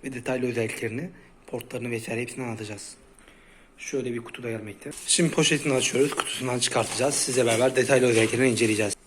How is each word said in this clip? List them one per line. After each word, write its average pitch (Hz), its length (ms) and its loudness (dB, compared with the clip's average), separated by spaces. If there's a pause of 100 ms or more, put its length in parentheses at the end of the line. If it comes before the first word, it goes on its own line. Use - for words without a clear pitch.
ve 131 100 -8
detaylı 127 320 -2
özelliklerini, 117 640 -4 (380)
portlarını 120 440 -8
vesaire 113 300 -4
hepsini 123 240 -8
anlatacağız. 107 500 -10 (800)
Şöyle 123 360 -4
bir 120 60 -4
kutu 120 240 -14
da 120 60 -6
gelmekte. 107 420 -10 (160)
Şimdi 170 240 4
poşetini 147 420 2
açıyoruz. 127 420 2
Kutusundan 123 440 -2
çıkartacağız. 123 560 0
Sizle 127 300 2
beraber 120 300 4
detaylı 127 300 4
özelliklerini 117 440 4
inceleyeceğiz. 107 460 2 (120)